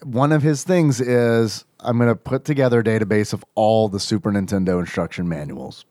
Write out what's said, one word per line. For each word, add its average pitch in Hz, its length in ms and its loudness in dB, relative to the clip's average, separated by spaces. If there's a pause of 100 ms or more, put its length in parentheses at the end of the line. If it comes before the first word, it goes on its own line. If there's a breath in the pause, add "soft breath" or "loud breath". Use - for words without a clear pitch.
one 135 300 0
of 151 100 2
his 147 220 0
things 156 380 2
is, 117 640 2 (160)
"I'm 120 180 -2
gonna 117 180 4
put - 300 -6
together 127 340 2
a 104 40 -2
database 107 500 0
of 95 100 -10 (100)
all 110 360 2
the 98 100 -4
Super 104 320 -2
Nintendo 95 480 0
instruction 87 480 -6
manuals." 71 640 -10